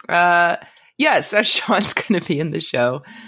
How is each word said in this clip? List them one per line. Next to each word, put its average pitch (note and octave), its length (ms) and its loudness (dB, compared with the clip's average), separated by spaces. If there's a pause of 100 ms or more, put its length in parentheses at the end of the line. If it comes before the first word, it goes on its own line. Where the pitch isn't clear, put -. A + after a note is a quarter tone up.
Uh, F3 480 2 (420)
yeah, B3+ 220 2
so G#3 220 -2
<laughs> - 20 0
Sean's - 500 0
gonna F3+ 260 -2
be D3 200 -4
in D#3+ 100 -4
the D#3 100 -6
show, B2+ 440 -2 (240)